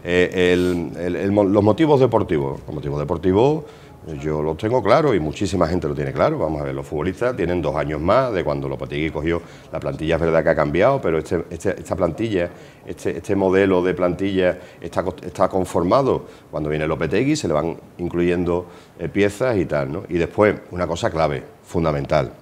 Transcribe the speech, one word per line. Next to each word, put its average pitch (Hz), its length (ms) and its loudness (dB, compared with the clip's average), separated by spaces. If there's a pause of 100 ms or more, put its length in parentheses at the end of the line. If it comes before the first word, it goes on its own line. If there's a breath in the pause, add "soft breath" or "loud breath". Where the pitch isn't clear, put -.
Eh, 90 480 4
el, 90 480 0
el, 87 160 -2
el 95 160 -2
mo-, 104 120 4
los 101 200 4
motivos 143 360 4
deportivos, 92 680 2
los - 100 -10
motivos 71 240 -6
deportivos, 92 640 2 (600 loud breath)
yo 76 180 -2
los 78 160 -2
tengo 117 240 0
claros 127 340 4
y 90 40 2
muchísima 90 480 -2
gente 82 200 -2
lo 71 60 -2
tiene 69 200 -4
claro. 120 260 0
Vamos 78 220 -2
a - 20 -6
ver, 69 100 -6
los 69 140 -8
futbolistas 92 480 -2
tienen 87 260 -2
dos 73 140 -2
años 76 240 -2
más 117 340 2
de 87 100 -2
cuando 69 260 -2
Lopetegui 71 420 -4
cogió. 80 300 -2 (300 loud breath)
La 76 80 -6
plantilla 73 360 -2
es 78 60 0
verdad 80 220 2
que 80 60 2
ha 78 60 6
cambiado, 85 440 2
pero 80 200 0
este, 82 300 -4
este, 87 280 -4
esta 90 180 -6
plantilla, 87 540 -2 (360 loud breath)
este, 87 320 -8
este - 180 -2
modelo 95 480 4
de 90 100 2
plantilla 90 640 0 (240 loud breath)
está 87 220 -4
co-, 90 180 -4
está 90 280 0
conformado. 95 760 2 (260 loud breath)
Cuando 78 220 -4
viene 78 160 -2
Lopetegui 95 480 0
se 143 140 -4
le 80 40 0
van 78 240 -2 (220)
incluyendo, 87 680 0 (320 loud breath)
eh, 82 120 -6
piezas 101 480 0
y 85 80 0
tal, 71 260 -2
¿no? 90 180 -8
Y 85 80 -2
después, 85 380 2 (160)
una 90 160 -4
cosa 82 240 -2
clave, 76 320 0 (220)
fundamental. 73 680 0 (100)